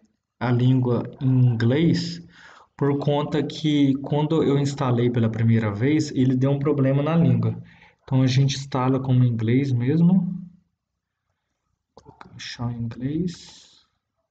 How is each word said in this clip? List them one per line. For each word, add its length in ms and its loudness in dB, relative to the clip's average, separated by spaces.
a 140 -2
língua 500 2
em 260 2
inglês, 760 0
por 220 -2
conta 440 -2
que 600 0
quando 400 0
eu 160 2
instalei 520 0
pela 200 0
primeira 420 2
vez, 400 0
ele 240 0
deu 140 0
um 80 0
problema 440 0
na 140 0
língua. 440 0
Então, 180 2
a 40 4
gente 300 2
instala 440 -2
como 240 2
inglês 480 0
mesmo. 680 2
Vou 80 -20
colocar 600 -12
em 100 -8
inglês. 1040 -8